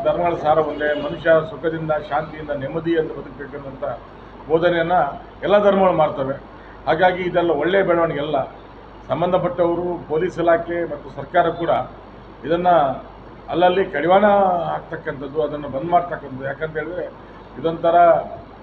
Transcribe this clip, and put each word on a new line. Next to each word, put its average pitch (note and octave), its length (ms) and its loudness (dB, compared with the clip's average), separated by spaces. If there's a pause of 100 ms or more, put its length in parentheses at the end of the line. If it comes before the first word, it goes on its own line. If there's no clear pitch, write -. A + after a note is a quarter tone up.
ಧರ್ಮಗಳ F3 320 2
ಸಾರ D3+ 220 2
ಒಂದೇ, D3 440 0
ಮನುಷ್ಯ E3 280 -2 (200)
ಸುಖದಿಂದ, D#3+ 420 -4
ಶಾಂತಿಯಿಂದ, D3+ 580 -4
ನೆಮ್ಮದಿಯಿಂದ D#3 640 -2
ಬದುಕಬೇಕನ್ನೋಂಥ C#3 720 -12 (640)
ಬೋಧನೆಯನ್ನು E3+ 760 0 (200)
ಎಲ್ಲ G3+ 200 4
ಧರ್ಮಗಳು F#3+ 280 4
ಮಾಡ್ತವೆ. C#3+ 420 0 (540)
ಹಾಗಾಗಿ F3+ 360 2
ಇದೆಲ್ಲ F3 280 0
ಒಳ್ಳೆಯ E3+ 320 2
ಬೆಳವಣಿಗೆ E3 360 0
ಅಲ್ಲ. C#3+ 240 -2 (640)
ಸಂಬಂಧಪಟ್ಟವರು, E3+ 1040 0
ಪೊಲೀಸ್ D#3+ 300 -2
ಇಲಾಖೆ E3+ 440 0
ಮತ್ತು D3 260 -8
ಸರ್ಕಾರ E3 400 0
ಕೂಡ E3 200 -2 (760)
ಇದನ್ನು E3 580 2 (460)
ಅಲ್ಲಲ್ಲಿ F3+ 360 4
ಕಡಿವಾಣ F#3 400 4 (400)
ಹಾಕ್ತಕ್ಕಂಥದ್ದು, D3+ 760 -6
ಅದನ್ನು D3 280 -4
ಬಂದ್ C3+ 220 -6
ಮಾಡ್ತಕ್ಕಂಥದ್ದು. C#3+ 540 -2
ಯಾಕಂತ D#3 320 -6
ಹೇಳಿದ್ರೆ E3 320 -6 (500)
ಇದೊಂಥರ E3 360 2 (680)